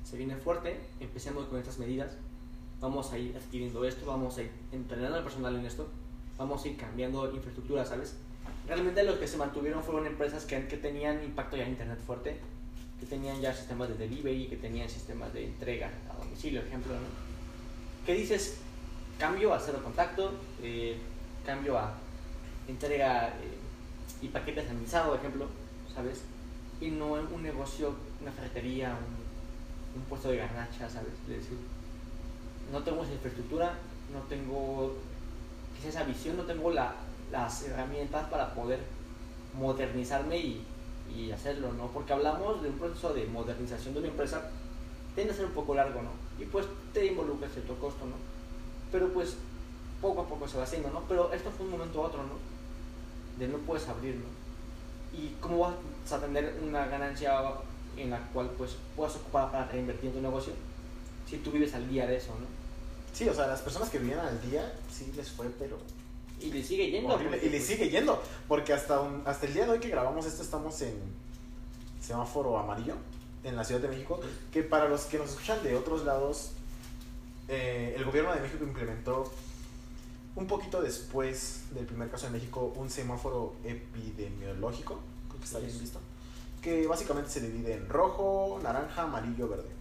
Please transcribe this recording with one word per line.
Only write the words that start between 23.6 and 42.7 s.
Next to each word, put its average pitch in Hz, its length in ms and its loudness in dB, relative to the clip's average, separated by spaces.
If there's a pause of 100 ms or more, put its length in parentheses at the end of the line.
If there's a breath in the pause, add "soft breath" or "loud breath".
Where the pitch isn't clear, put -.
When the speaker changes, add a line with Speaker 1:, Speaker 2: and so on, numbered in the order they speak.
Speaker 1:
y 131 60 -4
paquete 151 400 0
sanitizado, 143 480 4
ejemplo, 135 300 0 (480)
¿sabes? 127 280 -4 (600)
Y 160 100 0
no 151 220 2
un 165 300 0
negocio, 143 500 0 (280)
una 143 100 -6
ferretería, 123 580 -2
un, - 1120 -4
un - 80 -6
puesto 135 200 -2
de 123 80 6
garnacha, 117 520 -2
¿sabes? 117 240 -6 (100)
Es 113 140 -4
decir, 123 200 -4 (1120)
no 143 120 0
tengo 160 200 0
esa 139 100 -2
infraestructura, 139 640 0 (340)
no 139 100 -6
tengo 135 720 0 (840)
quizá 156 120 -4
esa 156 140 -2
visión, 151 340 -2
no 180 60 -2
tengo 165 280 2
la, - 240 4 (360)
las 120 320 0
herramientas 143 640 0
para 139 260 2
poder 123 240 2 (800)
modernizarme 135 800 2
y, 127 280 0 (500)
y 113 160 -2
hacerlo, 139 420 0
¿no? 117 140 -2
Porque 143 260 2
hablamos 160 480 4
de 147 80 0
un 139 80 0